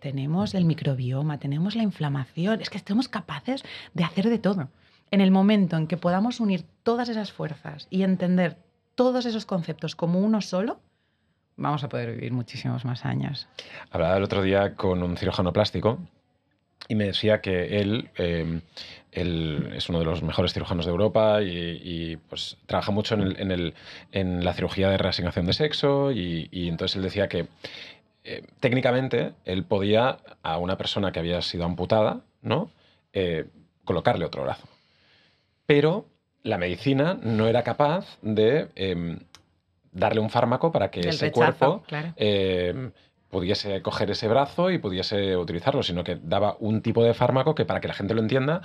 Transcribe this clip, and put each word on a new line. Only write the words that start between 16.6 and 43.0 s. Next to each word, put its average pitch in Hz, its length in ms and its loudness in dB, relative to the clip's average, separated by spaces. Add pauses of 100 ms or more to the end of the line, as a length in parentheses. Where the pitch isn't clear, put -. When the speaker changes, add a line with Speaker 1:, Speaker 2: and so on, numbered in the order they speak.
Speaker 2:
y 110 80 0
me 104 80 2
decía 107 360 2
que 95 400 0
él, 101 380 0
eh, 82 420 -2 (520)
él 82 640 -2
es - 140 -6
uno 85 120 0
de 82 40 0
los 80 180 -2
mejores 87 300 0
cirujanos 85 320 -4
de 87 60 -2
Europa 107 500 4
y, 98 80 -2 (340)
y, 82 340 -8 (120)
pues, - 380 -12
trabaja 98 260 -2
mucho 104 220 0
en 104 80 2
el, 95 180 -2
en 98 120 -2
el, 87 220 -2 (380)
en 90 320 0
la 87 80 2
cirugía 95 380 0
de 95 80 4
reasignación 87 480 0
de 101 80 2
sexo 139 580 0
y, 87 380 -4
y 87 180 -4
entonces 87 280 -2
él 95 60 -2
decía 95 260 0
que, 85 180 -4 (800)
eh, - 180 -12 (180)
técnicamente 127 720 2 (140)
él 92 180 -2
podía 107 540 2 (240)
a 80 160 -2
una 90 180 -2
persona 98 340 -2
que 82 100 -4
había 87 200 -2
sido 85 240 -4
amputada, 98 560 0 (220)
¿no? 165 280 -2 (440)
Eh, 85 320 -2 (380)
colocarle 90 420 0
otro - 160 -8
brazo. - 260 -8 (1000)
Pero 151 400 4 (360)
la 107 160 0
medicina 135 640 0
no 110 240 2
era 117 160 4
capaz 147 600 -2
de, 110 520 2
em, 85 440 -4 (720)
darle 95 280 2
un 110 100 0
fármaco 123 420 2
para 104 180 0
que - 100 -6
Speaker 1:
Del 165 100 0
Speaker 2:
ese 147 160 -2
Speaker 1:
rechazo, 151 80 -2 (240)
Speaker 2:
cuerpo, 165 280 4
Speaker 1:
claro. 156 300 -8
Speaker 2:
em, 95 760 0 (380)